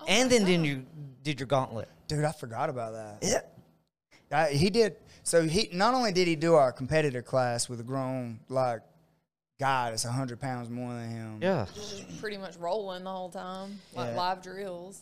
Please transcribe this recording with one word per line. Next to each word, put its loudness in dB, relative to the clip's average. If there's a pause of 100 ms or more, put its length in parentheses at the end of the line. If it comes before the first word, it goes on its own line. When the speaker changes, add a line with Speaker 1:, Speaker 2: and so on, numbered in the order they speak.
Speaker 1:
Oh -16
Speaker 2:
and 4
Speaker 1:
my 8
Speaker 2:
then, 4
then 6
Speaker 1:
God. 2
Speaker 2:
you -4 (360)
did -2
your -4
gauntlet. 0 (200)
Speaker 3:
Dude, 0
I 0
forgot -6
about -6
that. -12
Speaker 2:
Yeah. 0 (880)
Speaker 3:
That, 2
he 4
did. 4 (260)
So 4
he, 2
not 4
only 2
did 4
he 2
do 6
our 8
competitor 0
class 0
with -8
a -10
grown, -4
like, 0 (800)
guy 2
that's -4
a -4
hundred -4
pounds -6
more -6
than -8
him. -10
Speaker 2:
Yeah. 0
Speaker 1:
Just -12
pretty -8
much -14
rolling -4
the -8
whole -8
time, -10 (160)
like, -6
Speaker 3:
Yeah. -6
Speaker 1:
live -2
drills. -12